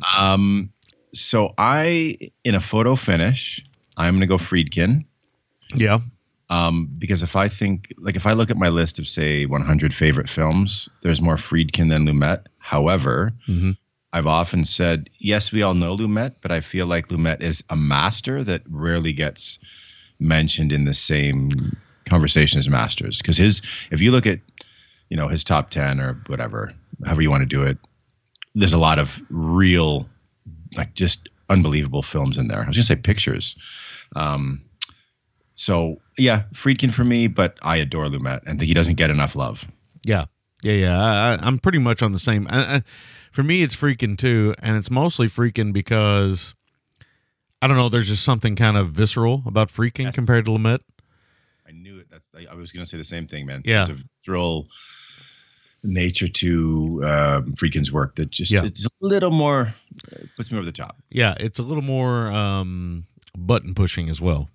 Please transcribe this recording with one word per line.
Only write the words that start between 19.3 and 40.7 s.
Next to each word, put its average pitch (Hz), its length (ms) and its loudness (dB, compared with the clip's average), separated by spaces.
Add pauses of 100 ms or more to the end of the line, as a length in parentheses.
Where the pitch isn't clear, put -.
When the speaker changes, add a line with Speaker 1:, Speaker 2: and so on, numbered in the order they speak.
Speaker 1:
mentioned 78 540 2
in 71 140 2
the 69 80 0
same 69 840 -2 (300)
conversation 78 520 4
as 67 120 0
masters. - 500 -2
'Cause - 160 2
his, 101 240 4 (300)
if 78 100 0
you 113 100 6
look 123 160 4
at, 95 140 0 (720)
you 85 80 -4
know, 73 100 -2
his 80 160 -2
top 73 240 0
ten 69 320 -2
or 65 140 -4 (120)
whatever, 58 460 -8 (320)
however - 160 0
you 151 100 4
wanna 69 140 4
do 69 180 0
it, 67 140 0 (800)
there's 98 180 4
a 82 60 4
lot 78 200 4
of 71 300 -2
real, 82 800 2 (680)
like, - 200 -8
just - 340 -2 (220)
unbelievable 73 520 2
films 69 360 -2
in 62 100 -2
there. - 160 -4
I - 20 -6
was 73 120 -2
gonna 117 60 4
say - 120 2
pictures. - 600 0 (600)
Um, 71 460 -2 (880)
so, 82 480 -2 (160)
yeah, 117 280 2 (100)
Friedkin 131 400 0
for 123 100 2
me, 120 220 2
but 90 340 0
I 80 160 -2
adore 76 300 -2
Lumet 65 400 -6
and 78 120 -6
think 80 100 0
he 82 60 4
doesn't 82 220 4
get 80 140 2
enough 73 260 0
love. 60 300 -8 (360)
Speaker 2:
Yeah. 98 220 0 (380)
Yeah, 107 100 0